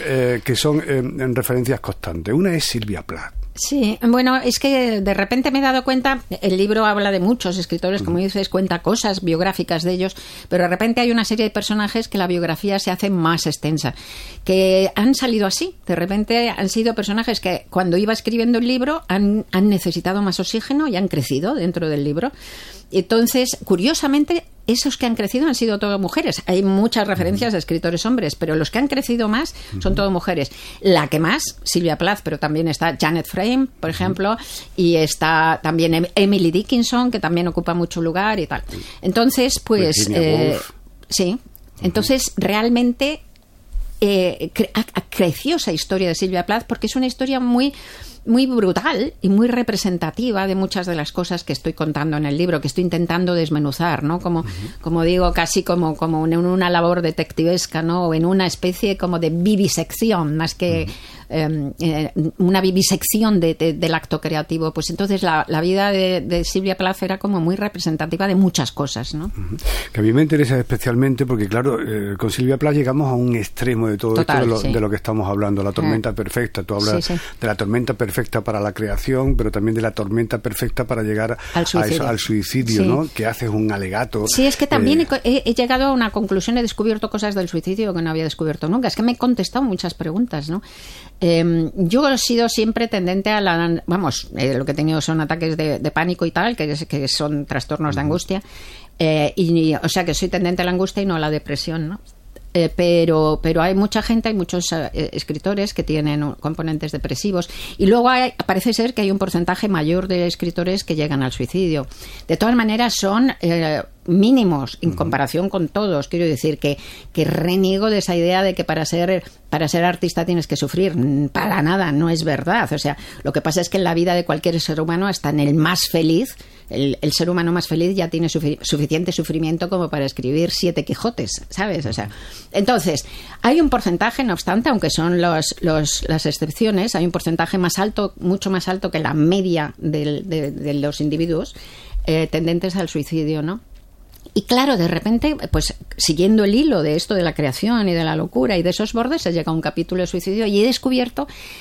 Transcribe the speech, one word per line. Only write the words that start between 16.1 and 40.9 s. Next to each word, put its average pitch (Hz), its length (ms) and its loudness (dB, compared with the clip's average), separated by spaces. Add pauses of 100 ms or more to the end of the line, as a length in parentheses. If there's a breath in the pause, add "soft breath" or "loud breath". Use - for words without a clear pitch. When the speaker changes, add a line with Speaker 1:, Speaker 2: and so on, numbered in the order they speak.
Speaker 2:
han 190 220 -2
sido 226 240 0
personajes 214 460 -2
que 180 280 -4
cuando 180 300 2
iba 208 160 2
escribiendo 233 440 2
el 233 80 2
libro 254 400 0
han, 202 460 2
han 190 160 4
necesitado 180 540 0
más 190 180 -2
oxígeno 269 480 -2
y 214 80 -2
han 190 120 0
crecido 151 460 -2
dentro 170 360 -2
del 147 140 0
libro. 165 280 -2 (580 loud breath)
Entonces, 233 720 2
curiosamente, 285 800 2 (220)
esos 247 320 0
que 262 80 0
han 233 100 0
crecido 247 320 0
han 269 60 2
sido 226 240 0
todo 202 200 0
mujeres. 202 480 -2
Hay 185 160 4
muchas 196 460 2
referencias 190 400 0
Speaker 1:
Ujú. 214 80 0
Speaker 2:
a - 20 0
escritores 165 480 -2
hombres, 220 300 0
pero 156 180 -2
los 156 160 0
que - 80 -2
han 269 80 2
crecido 240 420 0
más 247 260 -2 (260 loud breath)
son 190 120 2
Speaker 1:
Ujú. - 20 2
Speaker 2:
todo 196 160 2
mujeres. 170 400 -2 (320 loud breath)
La 165 260 4
que 156 100 0
más, 165 240 2 (220)
Silvia 165 320 0
Plath, 196 260 0
pero 151 160 -4
también 156 300 0
está 160 320 -2
Janet 160 260 0
Frame, 247 400 0 (140)
por 165 100 -4
Speaker 1:
Ujú. 160 60 -6
Speaker 2:
ejemplo, 190 400 -2 (400 loud breath)
y 170 200 4
está 160 680 2
también 165 320 2
Em-, 170 200 2
Emily 196 360 4
Dickinson, 240 600 0
que 220 80 -2
también 170 300 0
ocupa 170 240 -2
mucho 170 300 -2
lugar 190 360 0
y 160 80 -2
tal. - 220 -6
Speaker 1:
Sí. - 80 -12 (240 loud breath)
Speaker 2:
Entonces, 233 580 2
pues, 185 380 2 (100)
Speaker 1:
Virginia 107 160 0
Speaker 2:
eh, 156 280 4
Speaker 1:
Woolf. - 200 -4 (380)